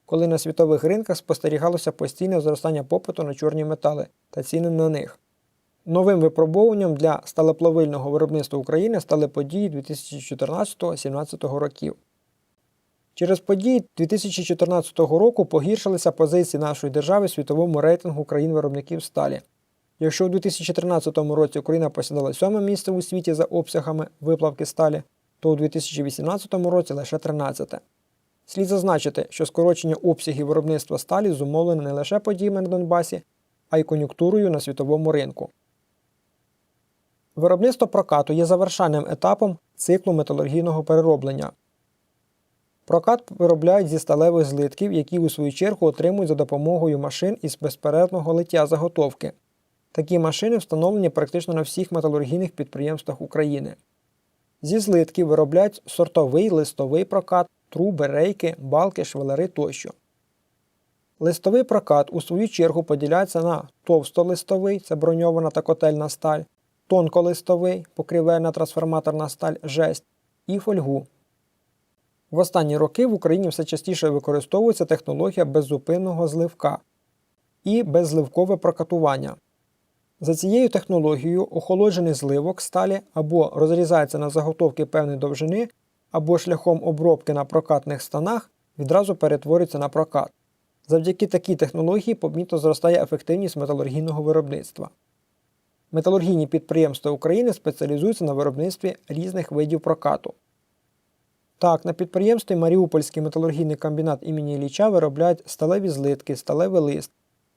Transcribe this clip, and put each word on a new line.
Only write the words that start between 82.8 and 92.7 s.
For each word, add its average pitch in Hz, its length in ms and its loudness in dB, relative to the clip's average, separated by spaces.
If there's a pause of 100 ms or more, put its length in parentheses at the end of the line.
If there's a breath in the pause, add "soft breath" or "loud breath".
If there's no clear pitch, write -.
або 160 420 2
розрізається 156 600 2
на 147 120 -4
заготовки 156 560 0
певної 147 320 -2
довжини, 156 500 -4 (440)
або 165 260 2
шляхом 170 460 0
обробки 156 500 2
на 143 120 -2
прокатних 147 560 -2
станах 196 500 -4 (280)
відразу 180 360 2
перетворюється 156 640 0
на 143 100 -4
прокат. 151 400 -2 (580)
Завдяки 170 400 0
такій 180 280 -2
технології 170 600 0
помітно 165 420 -4
зростає 160 460 2